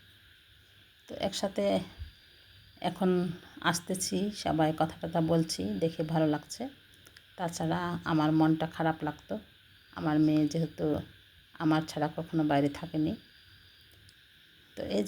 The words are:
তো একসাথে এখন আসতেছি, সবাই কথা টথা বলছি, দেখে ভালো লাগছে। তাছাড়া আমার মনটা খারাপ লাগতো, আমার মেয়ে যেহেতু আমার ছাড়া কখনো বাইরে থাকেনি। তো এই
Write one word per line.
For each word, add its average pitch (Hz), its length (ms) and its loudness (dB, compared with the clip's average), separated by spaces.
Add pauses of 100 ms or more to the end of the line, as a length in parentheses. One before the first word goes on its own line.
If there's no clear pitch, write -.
(1080)
তো - 80 -14
একসাথে 196 640 -2 (1120)
এখন 185 200 0 (640)
আসতেছি, 185 460 -4 (260)
সবাই 156 260 2 (100)
কথা 160 220 -2
টথা 170 200 -2
বলছি, 165 400 2 (220)
দেখে 165 180 0 (120)
ভালো 160 140 4
লাগছে। 151 360 -4 (760)
তাছাড়া 170 420 -2 (320)
আমার 156 180 4 (100)
মনটা 160 360 4
খারাপ 160 220 2 (100)
লাগতো, 151 280 -8 (580)
আমার 156 320 0
মেয়ে 156 280 4
যেহেতু 165 320 -2 (800)
আমার 156 260 4
ছাড়া 151 180 -2 (100)
কখনো 160 340 -2
বাইরে 143 180 4 (100)
থাকেনি। 160 340 -2 (1600)
তো - 60 -8 (160)
এই 208 100 0